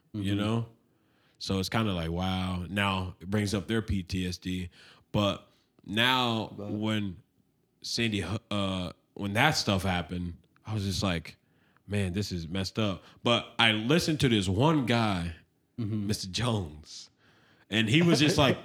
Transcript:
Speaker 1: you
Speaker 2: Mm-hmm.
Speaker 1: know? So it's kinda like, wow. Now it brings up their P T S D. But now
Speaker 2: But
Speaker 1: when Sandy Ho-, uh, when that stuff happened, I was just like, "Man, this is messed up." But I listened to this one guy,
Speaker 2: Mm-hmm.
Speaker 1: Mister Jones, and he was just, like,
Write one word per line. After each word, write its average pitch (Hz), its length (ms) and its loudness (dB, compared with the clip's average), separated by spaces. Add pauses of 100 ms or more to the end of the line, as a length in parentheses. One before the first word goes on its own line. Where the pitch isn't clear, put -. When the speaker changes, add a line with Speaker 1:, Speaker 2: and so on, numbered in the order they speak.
(140)
Speaker 1:
you 101 200 -2
Speaker 2:
Mm-hmm. 101 60 0
Speaker 1:
know? 113 260 0 (720)
So 98 200 -2
it's 92 100 -2
kinda 113 240 0
like, 82 180 -4
wow. 92 580 -2
Now 95 500 -2
it 90 100 -14
brings 104 240 0
up 101 140 -4
their 113 140 -2
P 98 220 -2
T 92 240 -4
S 90 100 -6
D. 90 320 -6 (420)
But 101 340 0 (400)
now 117 720 0
Speaker 2:
But 104 160 -8
Speaker 1:
when 104 460 -2 (640)
Sandy 107 400 -2
Ho-, 95 180 -4 (100)
uh, 95 420 -2 (240)
when 101 180 -6
that 135 240 4
stuff 95 260 0
happened, 90 520 -4 (300)
I 107 80 -6
was 98 120 -2
just 98 180 -2
like, 87 320 -2 (500)
"Man, 98 280 -2
this 101 180 -2
is 85 160 -6
messed 95 320 -4
up." 98 240 -2 (200)
But 117 240 2 (120)
I 113 140 6
listened 147 480 2
to 139 80 4
this 101 180 4
one 131 380 4
guy, 104 480 0 (440)
Speaker 2:
Mm-hmm. 107 300 -4
Speaker 1:
Mister 104 220 -4
Jones, 90 800 -4 (600)
and 110 200 2
he 151 120 8
was 170 200 6
just, 151 160 4
like, 131 280 4